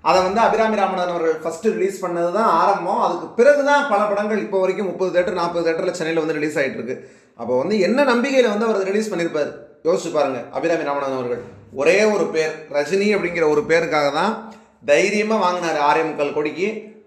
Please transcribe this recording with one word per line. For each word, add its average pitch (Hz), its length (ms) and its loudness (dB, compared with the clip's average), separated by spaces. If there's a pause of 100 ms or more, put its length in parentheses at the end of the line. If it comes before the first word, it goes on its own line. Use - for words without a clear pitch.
அதை 170 200 6
வந்து 202 200 2
அபிராமி 220 340 2
ராமநாதன் 185 380 0
அவர்கள் 160 260 0
ஃபர்ஸ்ட் 165 280 -4
ரிலீஸ் 185 380 -2
பண்ணது 175 260 -2
தான் 214 220 2
ஆரம்பம். 185 460 0
அதுக்கு 175 280 -4
பிறகு 285 360 4
தான் 285 260 4
பல 202 140 2
படங்கள் 208 380 -2
இப்போ 190 180 -4
வரைக்கும் 185 260 0
முப்பது 180 260 -2
தியேட்டர், 180 280 0
நாற்பது 170 240 -2
தியேட்டர்ல 165 280 0
சென்னையில 160 320 -2
வந்து 156 160 -2
ரிலீஸ் 151 180 -2
ஆயிட்டு 135 220 -2
இருக்கு. 117 180 -8 (380)
அப்போ 117 220 -4
வந்து 185 220 0
என்ன 220 240 2
நம்பிக்கையில 247 460 2
வந்து 208 180 0
அவர் 202 160 0
ரிலீஸ் 208 300 -2
பண்ணியிருப்பாரு, 160 400 -2 (300)
யோசிச்சு 165 300 0
பாருங்க. 135 280 0 (100)
அபிராமி 156 320 -2
ராமநாதன் 139 340 -4
அவர்கள் 120 240 -4 (320)
ஒரே 151 300 4
ஒரு 208 220 2
பேர், 156 280 -2 (180)
ரஜினி 160 400 0
அப்படிங்கிற 170 380 0
ஒரு 147 180 2
பேருக்காக 151 460 2
தான் 185 200 0 (520)
தைரியமா 208 520 2
வாங்கினாரு 175 420 0
ஆறே 156 240 2
முக்கால் 147 320 -4
கோடிக்கு. 151 320 -2 (400)